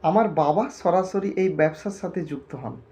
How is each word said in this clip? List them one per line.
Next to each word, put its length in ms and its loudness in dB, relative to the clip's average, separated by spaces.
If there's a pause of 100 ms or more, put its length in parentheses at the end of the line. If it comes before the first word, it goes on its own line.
আমার 240 4 (160)
বাবা 220 2 (160)
সরাসরি 500 0 (120)
এই 80 2 (100)
ব্যবসার 400 0
সাথে 200 -6 (100)
যুক্ত 220 -10 (100)
হন 120 -8 (180)